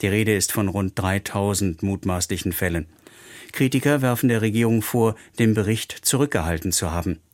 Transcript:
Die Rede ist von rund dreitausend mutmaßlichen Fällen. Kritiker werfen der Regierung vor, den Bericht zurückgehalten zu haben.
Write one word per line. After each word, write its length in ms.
Die 60
Rede 280
ist 160
von 160
rund 320
dreitausend 840
mutmaßlichen 680
Fällen. 340
Kritiker 500
werfen 260
der 140
Regierung 400
vor, 320
den 160
Bericht 360
zurückgehalten 680
zu 200
haben. 260